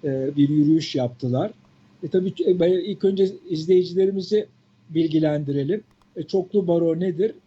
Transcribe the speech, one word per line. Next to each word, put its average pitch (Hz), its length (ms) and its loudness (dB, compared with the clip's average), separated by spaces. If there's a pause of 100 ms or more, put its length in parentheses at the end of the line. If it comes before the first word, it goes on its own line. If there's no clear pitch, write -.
e, 139 320 -2
bir 143 120 4
yürüyüş 151 460 2
yaptılar. 127 560 -2 (520)
E, 165 60 -8
tabii 185 260 0
ki, 196 260 0
e, 175 220 2
ilk 196 220 -6
önce 190 240 2 (220)
izleyicilerimizi 185 960 0 (440)
bilgilendirelim. 151 920 0 (340)
E, 175 60 -10
çoklu 185 460 -2
baro 165 320 2
nedir? 185 340 -2 (120)